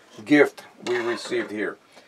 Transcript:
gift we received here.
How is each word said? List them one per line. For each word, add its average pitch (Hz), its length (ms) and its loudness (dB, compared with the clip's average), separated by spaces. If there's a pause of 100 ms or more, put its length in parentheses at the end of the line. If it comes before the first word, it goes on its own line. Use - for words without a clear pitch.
(260)
gift 143 380 4 (240)
we - 100 0
received 120 540 -4
here. 98 260 -6 (300)